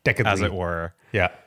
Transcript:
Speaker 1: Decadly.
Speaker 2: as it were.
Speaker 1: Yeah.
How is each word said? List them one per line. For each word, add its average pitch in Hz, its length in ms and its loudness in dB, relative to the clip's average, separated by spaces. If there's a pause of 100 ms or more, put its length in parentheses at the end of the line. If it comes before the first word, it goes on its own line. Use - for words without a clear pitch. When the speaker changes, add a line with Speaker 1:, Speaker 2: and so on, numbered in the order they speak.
Speaker 1:
Decadly. 110 300 2
Speaker 2:
as 98 80 0
it 101 140 -2
were. 85 400 -6 (180)
Speaker 1:
Yeah. 92 160 2 (180)